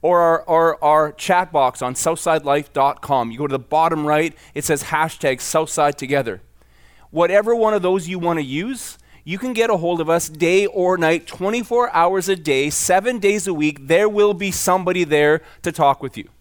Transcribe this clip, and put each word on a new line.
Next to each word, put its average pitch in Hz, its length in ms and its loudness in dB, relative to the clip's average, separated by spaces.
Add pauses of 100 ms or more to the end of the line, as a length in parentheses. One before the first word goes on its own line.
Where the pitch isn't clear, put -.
Or 175 180 2
our, 165 240 2
or 165 380 2
our 151 300 2
chat 180 400 -2
box 135 300 0
on 123 120 -6
southside 165 480 -2
life 143 300 -2
dot 139 300 0
com. 127 280 -2
You 113 60 -14
go 147 100 -4
to 139 60 -4
the 135 60 -2
bottom 156 480 0
right, 151 280 0 (200)
it 147 100 -8
says 147 200 -2
hashtag 151 580 -2
Southside 151 560 -2
Together. 127 420 -4 (720)
Whatever 190 440 2
one 220 200 2
of 196 80 0
those 180 260 0
you 185 100 -6
wanna 170 220 -2
use, 165 560 -8 (280)
you 170 120 -8
can 254 160 -6
get 226 160 0
a 214 80 2
hold 170 240 -2
of 156 80 -2
us 165 220 0
day 170 340 2
or 185 320 0
night, 165 300 0
twenty-four 233 680 -2
hours 180 360 2
a 190 60 2
day, 147 340 0
seven 196 480 0
days 196 280 0
a 190 60 -2
week. 147 360 -2
There 190 200 4
will 208 240 2
be 196 180 -4
somebody 180 540 0
there 151 380 2 (180)
to 175 100 -4
talk 143 320 2
with 131 140 -12
you. 107 140 -14 (100)